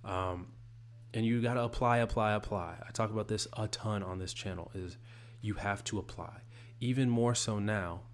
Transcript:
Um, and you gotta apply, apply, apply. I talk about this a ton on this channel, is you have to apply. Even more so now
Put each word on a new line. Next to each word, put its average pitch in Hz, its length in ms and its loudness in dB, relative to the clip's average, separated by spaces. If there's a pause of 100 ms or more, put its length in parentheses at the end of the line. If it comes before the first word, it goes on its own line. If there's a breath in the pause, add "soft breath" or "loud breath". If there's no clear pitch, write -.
Um, 90 440 -2 (600)
and 113 120 2
you 117 160 4
gotta 120 220 2
apply, 120 360 4
apply, 113 340 4
apply. 95 440 0 (100)
I 117 60 -12
talk 110 180 2
about 107 180 0
this 107 280 0
a 107 120 0
ton 104 340 -2
on 92 160 -4
this 92 160 -4
channel, 87 400 -4
is 90 220 -6 (440 loud breath)
you 104 140 -2
have 101 300 0
to 104 140 -2
apply. - 440 -8 (380 loud breath)
Even 123 280 4
more 120 260 6
so 107 240 2
now 101 440 0 (120)